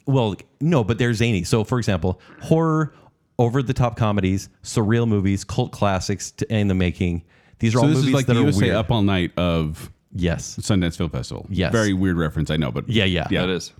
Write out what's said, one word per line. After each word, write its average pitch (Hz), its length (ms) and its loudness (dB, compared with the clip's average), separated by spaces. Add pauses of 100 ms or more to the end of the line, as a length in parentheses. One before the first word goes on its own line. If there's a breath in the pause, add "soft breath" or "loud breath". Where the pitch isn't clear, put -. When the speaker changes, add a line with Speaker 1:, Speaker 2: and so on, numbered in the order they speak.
Speaker 1:
Well, 123 300 0 (260)
no, 147 240 2
but 107 140 -2
they're 120 160 0
zany. 110 300 0
So, 110 200 0
for 127 140 -2
example, 92 420 -2 (220 loud breath)
horror, 160 500 0 (460 loud breath)
over-the-top 123 580 0
comedies, 98 520 2 (140)
surreal 117 460 0
movies, 98 360 2
cult - 280 -4
classics 98 600 -2
to, - 220 -4
in 104 140 2
the 95 60 2
making. 90 480 0 (380 soft breath)
These 113 140 0
are 127 40 2
Speaker 2:
So - 60 4
Speaker 1:
all 143 40 4
Speaker 2:
this 151 100 4
Speaker 1:
movies 135 100 2
Speaker 2:
is 131 60 2
like 135 120 0
Speaker 1:
that 127 80 4
Speaker 2:
the 117 60 4
Speaker 1:
are - 40 2
Speaker 2:
U - 40 4
S 95 120 2
A - 40 4
Speaker 1:
weird. 95 120 2
Speaker 2:
Up 110 140 -2
All 113 120 2
Night 95 360 0
of 82 520 -2 (220)
Speaker 1:
Yes. 87 480 -4
Speaker 2:
Sundance 90 360 0
Film 85 140 -4
Festival. - 380 -10
Speaker 1:
Yes. 95 240 -2
Speaker 2:
Very 107 200 2
weird 92 260 0
reference, 80 320 -2
I 78 60 0
know, 71 160 0
but - 160 -6
Speaker 1:
Yeah, 110 160 2
yeah. 87 260 0
Speaker 2:
yeah. 90 120 0
Speaker 3:
That 92 80 -2
is. 87 300 -6